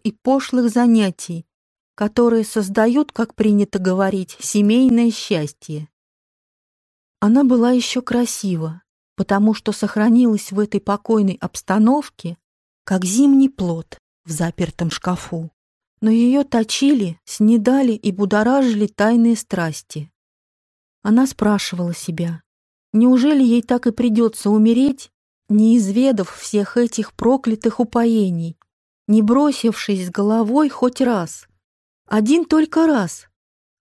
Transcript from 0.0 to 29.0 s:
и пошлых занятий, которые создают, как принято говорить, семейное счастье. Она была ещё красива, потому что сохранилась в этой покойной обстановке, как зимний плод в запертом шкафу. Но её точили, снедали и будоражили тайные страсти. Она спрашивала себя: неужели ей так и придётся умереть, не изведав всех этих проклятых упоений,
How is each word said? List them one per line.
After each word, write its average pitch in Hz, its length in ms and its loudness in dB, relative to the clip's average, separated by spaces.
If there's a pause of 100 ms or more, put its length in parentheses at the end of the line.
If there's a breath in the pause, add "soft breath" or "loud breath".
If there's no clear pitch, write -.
и 220 80 -2
пошлых 254 580 -2
занятий, 214 760 0 (520)
которые 226 480 0
создают, 226 680 0
как 226 240 -6
принято 208 460 0
говорить, 190 580 -2
семейное 233 720 2
счастье. 151 760 -6 (1300)
Она 233 240 4
была 247 300 2
ещё 247 280 -2
красива, 180 840 -6 (340)
потому 202 360 0
что 208 200 -4
сохранилась 220 800 0
в 196 80 -2
этой 202 200 -4
покойной 202 600 -2
обстановке, 214 960 -2 (460)
как 185 200 -2
зимний 269 440 4
плод 170 500 -8 (260)
в 165 60 -14
запертом 170 600 -4
шкафу. 170 600 -8 (500)
Но 220 100 0
её 247 340 2
точили, 226 800 0
снедали 233 680 2
и 208 200 -4
будоражили 214 720 0
тайные 233 480 2
страсти. 160 800 -8 (960)
Она 254 200 4
спрашивала 185 680 -2
себя: 170 480 -8 (500)
неужели 254 480 4
ей 240 220 2
так 247 240 -2
и 226 60 2
придётся 226 580 -2
умереть, 233 600 0 (360)
не 220 300 4
изведав 208 580 0
всех - 400 -6
этих 233 360 -4
проклятых 226 680 -2
упоений, 214 800 -2 (480)